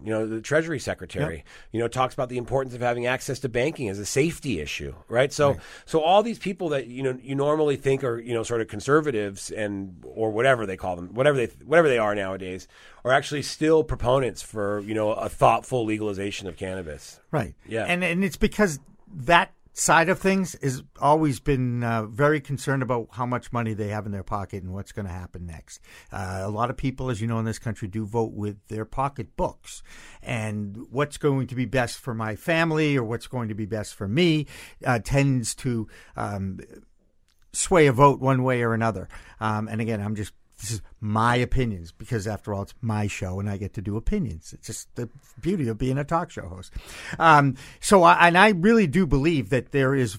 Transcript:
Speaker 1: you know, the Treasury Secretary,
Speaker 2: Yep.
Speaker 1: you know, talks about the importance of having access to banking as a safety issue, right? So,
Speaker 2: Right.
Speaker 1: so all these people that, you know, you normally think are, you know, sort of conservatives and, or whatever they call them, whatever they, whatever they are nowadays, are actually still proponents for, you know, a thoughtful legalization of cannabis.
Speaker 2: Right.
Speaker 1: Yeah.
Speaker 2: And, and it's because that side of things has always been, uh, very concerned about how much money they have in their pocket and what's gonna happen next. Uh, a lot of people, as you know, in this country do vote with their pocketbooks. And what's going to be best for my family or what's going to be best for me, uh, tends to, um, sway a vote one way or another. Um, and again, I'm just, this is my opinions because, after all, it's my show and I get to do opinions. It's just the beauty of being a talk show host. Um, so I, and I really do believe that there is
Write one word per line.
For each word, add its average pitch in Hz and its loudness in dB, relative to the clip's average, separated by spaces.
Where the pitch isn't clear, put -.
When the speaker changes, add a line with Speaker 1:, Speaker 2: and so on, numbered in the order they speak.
Speaker 1:
you 104 -4
know, 110 0
the 110 -6
Treasury 156 0
Secretary, 113 -6
Speaker 2:
Yep. - -16
Speaker 1:
you 110 -2
know, 117 0
talks 127 -2
about 127 -4
the 123 -8
importance 123 -4
of 120 -10
having 120 0
access 127 -4
to 135 -4
banking 123 -2
as 98 -6
a 101 -8
safety 139 0
issue, 73 -8
right? 127 2
So, 143 4
Speaker 2:
Right. - -8
Speaker 1:
so 160 0
all 185 6
these 220 -4
people 180 -4
that, 135 -2
you 123 -10
know, 127 -2
you 135 -6
normally 147 2
think 135 0
are, 117 -2
you 120 -4
know, 113 0
sort 117 -2
of 110 -4
conservatives 107 0
and, 98 -6
or 110 -2
whatever 120 2
they 95 -6
call 90 -4
them, 87 -10
whatever 139 4
they, 120 0
whatever 151 4
they 123 4
are 107 2
nowadays, 95 -6
are 123 2
actually 143 0
still 156 4
proponents 123 0
for, 104 -4
you 104 -6
know, 107 0
a 107 -4
thoughtful 120 2
legalization 104 -2
of 85 -4
cannabis. 92 -8
Speaker 2:
Right. 120 -2
Speaker 1:
Yeah. 110 -4
Speaker 2:
And, 175 -2
and 175 0
it's 185 -2
because 202 2
that 170 4
side 165 4
of 185 0
things 190 0
has 139 -2
always 147 2
been, 127 0
uh, 117 0
very 143 0
concerned 139 -4
about 120 -4
how 127 -6
much 123 -4
money 117 -2
they 104 -4
have 104 -6
in 104 -8
their 98 -6
pocket 101 -8
and 90 -8
what's 98 -12
gonna 101 -8
happen 87 -12
next. 80 -16
Uh, 95 -8
a 101 -6
lot 110 -2
of - -8
people, 131 -4
as 107 -4
you 113 -2
know, 113 -2
in 110 -2
this 110 -6
country 107 -8
do 110 -6
vote 110 -2
with 101 -8
their 107 -6
pocketbooks. - -6
And 107 -6
what's 143 -2
going 135 0
to 127 -10
be 127 -2
best 117 0
for - -8
my 110 -4
family 156 2
or 120 0
what's 113 -6
going 120 -6
to 107 -6
be 110 -6
best 104 -6
for 104 -6
me, 156 2
uh, 123 2
tends 139 2
to, 117 -4
um, 98 -4
sway 165 4
a 135 6
vote 131 6
one 127 2
way 127 2
or 113 2
another. 110 -2
Um, 107 -2
and 107 -4
again, 110 -2
I'm 104 -4
just, 101 -8
this - -8
is 110 -6
my 110 2
opinions 120 0
because, 107 -6
after 104 -6
all, 98 -2
it's - -12
my 107 -2
show 92 -6
and 104 -4
I 101 -4
get 98 -8
to 110 -8
do 101 -4
opinions. 113 -4
It's - -16
just - -14
the 120 -8
beauty 165 0
of 113 -2
being 131 0
a 147 -2
talk 170 -2
show - -12
host. 92 -14
Um, 147 8
so 190 6
I, 170 10
and 170 6
I 208 8
really 208 6
do 165 2
believe 139 2
that 123 0
there 135 2
is 127 2